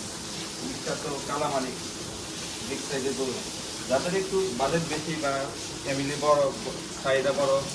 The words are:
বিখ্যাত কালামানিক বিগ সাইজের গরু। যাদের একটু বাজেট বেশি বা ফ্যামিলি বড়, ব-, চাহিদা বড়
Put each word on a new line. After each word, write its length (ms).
বিখ্যাত 440
কালামানিক 460
বিগ 100
সাইজের 260
গরু। 160
যাদের 260
একটু 420
বাজেট 320
বেশি 320
বা 240
ফ্যামিলি 380
বড়, 280
ব-, 540
চাহিদা 280
বড় 300